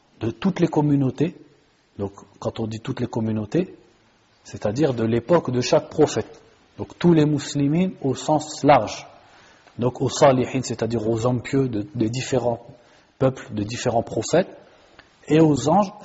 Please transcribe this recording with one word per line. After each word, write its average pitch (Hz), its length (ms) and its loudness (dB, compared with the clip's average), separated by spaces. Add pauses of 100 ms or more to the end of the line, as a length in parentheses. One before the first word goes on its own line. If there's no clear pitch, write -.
(200)
de 117 120 -4
toutes - 280 -2
les 170 80 4
communautés. 147 680 0 (640)
Donc, 101 140 -6 (260)
quand 113 200 -6
on 113 80 -4
dit 110 120 -10
toutes - 220 -10
les 117 60 -2
communautés, 110 680 -4 (680)
c'est-à-dire 127 500 -2
de 113 100 -2
l'époque 117 480 0
de 123 100 0
chaque - 280 0
prophète. - 520 0 (360)
Donc, - 220 -12
tous 175 120 6
les 156 140 6
muslimines 147 760 0
au 131 140 0
sens - 480 -4
large. 131 440 4 (720)
Donc, 123 200 -4
aux 131 100 -2
salihin, 131 520 2
c'est-à-dire 113 480 -2
aux 113 160 0
hommes 123 160 0
pieux 135 260 0
de, 104 280 -4
des 113 140 0
différents 120 560 -4 (520)
peuples, 131 360 -2
de 107 100 -4
différents 117 400 -4
prophètes, - 520 -2 (720)
et 156 140 4
aux 147 260 2
anges 190 240 2 (140)